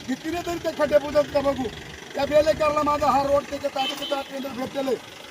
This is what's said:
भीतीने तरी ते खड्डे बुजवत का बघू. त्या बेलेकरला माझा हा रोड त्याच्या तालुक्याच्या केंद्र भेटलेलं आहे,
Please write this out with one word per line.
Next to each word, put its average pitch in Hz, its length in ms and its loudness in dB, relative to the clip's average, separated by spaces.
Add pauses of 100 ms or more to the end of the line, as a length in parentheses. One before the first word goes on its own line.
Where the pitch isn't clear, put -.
भीतीने 320 380 -4
तरी 339 120 -2
ते 311 240 -2
खड्डे 294 160 6
बुजवत 294 260 2 (100)
का 285 60 4
बघू. 269 240 0 (500)
त्या 277 100 0
बेलेकरला 302 580 4
माझा 294 240 2
हा 269 160 4
रोड 285 200 2
त्याच्या 277 320 -4
तालुक्याच्या 277 460 -2
केंद्र 277 280 -8
भेटलेलं 269 420 -4
आहे, 226 60 0 (340)